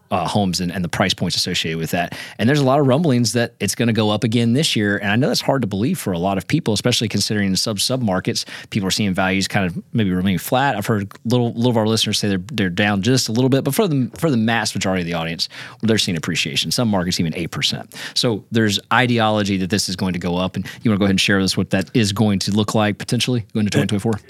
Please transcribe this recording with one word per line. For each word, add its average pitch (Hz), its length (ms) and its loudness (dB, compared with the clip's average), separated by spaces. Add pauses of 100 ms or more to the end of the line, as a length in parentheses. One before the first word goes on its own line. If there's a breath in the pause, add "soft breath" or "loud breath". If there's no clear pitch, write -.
(120)
uh, 90 140 0
homes 95 360 0
and, 87 100 -2
and 92 100 -4
the 87 60 -2
price 95 260 0
points 92 220 -4
associated 82 420 -2
with 80 140 -6
that. 85 260 -4 (220 loud breath)
And 104 80 2
there's 147 140 4
a 139 40 4
lot 135 140 6
of 139 80 4
rumblings 127 460 4
that 120 260 0
it's 101 160 -2
gonna 117 160 2
go 107 200 2
up 104 120 0
again 117 300 2
this 151 240 0
year. 104 200 2
And 101 140 -2
I 110 60 2
know 135 100 4
that's - 140 0
hard 135 200 0
to 104 60 -2
believe 104 320 -2
for 98 140 -4
a 85 60 -2
lot 95 180 0
of 92 100 -4
people, 131 260 0
especially 107 360 0
considering 101 420 -2
the 92 60 0
sub-, 104 240 -2
sub-markets, 110 640 -2 (240 loud breath)
people 98 180 -2
are 92 40 0
seeing 98 220 0
values 95 360 0
kind 101 160 0
of 87 180 -6 (100)
maybe 104 180 2
remain 90 260 2
flat. 131 400 0
I've 101 80 -4
heard 98 260 -2 (140)
little, 117 260 2
little 117 200 0
of 113 40 0
our 110 120 4
listeners 110 300 0
say 107 120 0
they're, 98 80 2 (160)
they're 104 160 0
down 104 320 2
just 127 260 2
a 110 60 -4
little 127 160 2
bit, 131 160 2
but 139 100 -2
for 214 140 2
the, 139 160 0 (140)
for 165 100 0
the 127 80 2
mass 113 380 0
majority 95 260 -2
of 87 60 -4
the 85 80 -4
audience, 82 340 -4 (320 loud breath)
they're 107 160 4
seeing 95 180 0
appreciation. 78 540 -4
Some 117 200 0
markets 90 300 0
even 80 160 -2
eight 85 140 -6
percent. - 420 -4 (220 loud breath)
So 113 380 -2
there's 107 280 2 (140)
ideology 110 640 2
that 92 140 -2
this 101 180 0
is 92 60 -6
going 92 180 -2
to 90 60 -4
go 87 180 -2
up, 92 180 -4
and 95 80 -4 (200 loud breath)
you 117 80 2
wanna 98 80 2
go 101 60 2
ahead 98 80 4
and 95 60 2
share 101 180 2
with 95 80 2
us 90 120 -2
what 95 140 -2
that 95 240 0
is 107 180 2
going 104 260 2
to 101 120 -4
look 104 240 2
like 104 240 0
potentially 123 560 -2
going 107 100 2
to 98 60 0
twenty 101 160 2
twenty-four? 107 320 -2 (100)